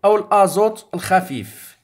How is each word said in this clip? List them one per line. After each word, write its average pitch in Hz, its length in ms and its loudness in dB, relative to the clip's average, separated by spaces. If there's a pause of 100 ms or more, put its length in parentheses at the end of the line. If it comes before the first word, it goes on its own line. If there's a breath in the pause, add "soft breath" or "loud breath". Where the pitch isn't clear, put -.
أو 208 120 4
الأزوت 208 760 0
الخفيف 180 880 -4